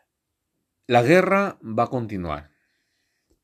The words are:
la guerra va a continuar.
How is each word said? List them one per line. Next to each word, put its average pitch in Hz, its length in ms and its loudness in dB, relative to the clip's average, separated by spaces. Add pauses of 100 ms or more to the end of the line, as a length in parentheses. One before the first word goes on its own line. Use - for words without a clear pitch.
(880)
la 120 160 4
guerra 180 580 2
va 113 220 -4
a 117 40 -2
continuar. 92 640 -8 (920)